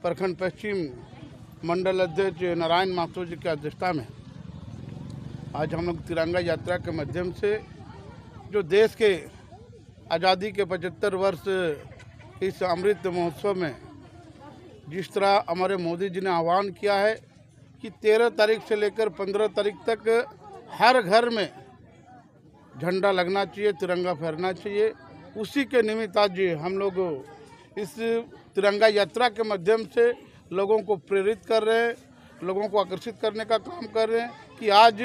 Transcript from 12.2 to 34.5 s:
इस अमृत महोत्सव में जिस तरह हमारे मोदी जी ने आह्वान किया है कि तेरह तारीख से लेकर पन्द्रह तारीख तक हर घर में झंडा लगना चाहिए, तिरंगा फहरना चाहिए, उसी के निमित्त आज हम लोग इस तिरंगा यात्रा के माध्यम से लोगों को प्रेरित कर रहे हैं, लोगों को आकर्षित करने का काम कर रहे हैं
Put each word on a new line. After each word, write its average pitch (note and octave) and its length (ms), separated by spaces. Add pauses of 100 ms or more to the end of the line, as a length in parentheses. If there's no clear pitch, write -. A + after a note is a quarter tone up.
इस F#3+ 200
अमृत F#3 440
महोत्सव F3 460
में E3 220 (1120)
जिस F3 240
तरह G3 360
हमारे F#3 280
मोदी F3 320
जी F#3 120
ने F#3+ 80
आह्वान F3 420
किया G3+ 240
है G#3 180 (680)
कि A3+ 80 (120)
तेरह A3 280
तारीख A3 320
से A3 140
लेकर G#3 340
पन्द्रह G3+ 380
तारीख G3+ 280 (140)
तक G#3+ 180 (640)
हर B3 300
घर A3 280
में G#3 200 (1300)
झंडा F#3 300
लगना F#3+ 340
चाहिए, G#3 280
तिरंगा F3+ 400
फहरना E3 400
चाहिए, G#3 400 (440)
उसी A#3+ 280
के B3 160
निमित्त G#3+ 360
आज G3 220 (200)
हम F#3 180
लोग G3 180 (840)
इस G#3 180 (600)
तिरंगा G3+ 320
यात्रा G#3+ 420
के A3 140
माध्यम G#3 420
से A#3+ 260 (420)
लोगों G3+ 260
को G3+ 160
प्रेरित G3 500
कर A3 180
रहे A3+ 220
हैं, A#3 100 (480)
लोगों F#3+ 260
को G#3 100
आकर्षित F#3 420
करने A3 240
का A3 120
काम A3+ 300
कर A3 220
रहे A3+ 120
हैं A#3+ 100 (280)